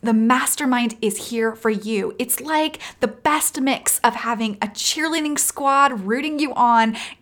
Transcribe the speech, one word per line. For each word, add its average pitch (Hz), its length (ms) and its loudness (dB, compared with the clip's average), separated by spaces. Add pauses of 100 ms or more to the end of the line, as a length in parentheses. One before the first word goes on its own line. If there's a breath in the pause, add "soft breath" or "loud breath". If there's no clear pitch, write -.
the 226 100 0
mastermind 247 880 2
is 208 300 -2
here 226 260 -2
for 220 140 0
you. 208 480 -2
It's 240 220 -2
like 311 380 0 (220 loud breath)
the 233 80 0
best 302 500 -2
mix - 420 0
of 226 160 2
having 226 400 -4
a 214 120 -4
cheerleading 311 720 -2
squad 277 640 2
rooting 285 360 -2
you 285 140 -2
on 226 440 4 (260 loud breath)